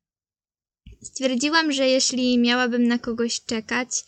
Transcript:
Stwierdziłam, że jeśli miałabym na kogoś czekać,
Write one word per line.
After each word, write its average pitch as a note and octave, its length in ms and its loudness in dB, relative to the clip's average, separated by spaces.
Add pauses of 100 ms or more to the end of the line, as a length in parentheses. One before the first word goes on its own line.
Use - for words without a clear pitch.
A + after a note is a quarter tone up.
(1040)
Stwierdziłam, D4 720 0
że C4+ 160 2
jeśli B3+ 500 2
miałabym A#3+ 500 2
na A#3+ 100 0
kogoś A#3 460 -4
czekać, A#3+ 440 -6 (200)